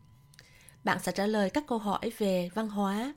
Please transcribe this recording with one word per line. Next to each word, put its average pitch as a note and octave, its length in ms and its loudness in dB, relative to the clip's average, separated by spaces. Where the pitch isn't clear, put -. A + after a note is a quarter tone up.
Bạn F#3 180 2
sẽ F#3 100 -2
trả G3 140 2
lời G#3 240 4
các D4 160 -2
câu A#3 120 0
hỏi G#3+ 400 -2
về F#3 360 2
văn A3 140 -2
hóa, G#3 480 -2